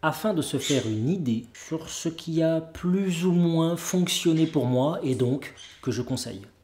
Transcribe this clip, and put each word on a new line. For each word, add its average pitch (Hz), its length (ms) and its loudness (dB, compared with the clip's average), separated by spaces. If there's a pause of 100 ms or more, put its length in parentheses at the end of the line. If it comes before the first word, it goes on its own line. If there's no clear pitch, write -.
afin 160 320 0
de 160 80 0
se - 160 -2
faire 127 280 0
une 110 220 0
idée 131 460 0
sur - 340 -8
ce - 220 -6
qui 160 320 -2
a 160 180 2
plus 180 640 -2
ou 185 80 4
moins 165 440 4
fonctionné 170 720 2
pour 147 200 0
moi 127 360 2
et 131 120 0
donc 127 400 -2 (280)
que 131 80 -4
je 120 120 -2
conseille. 120 400 -6 (220)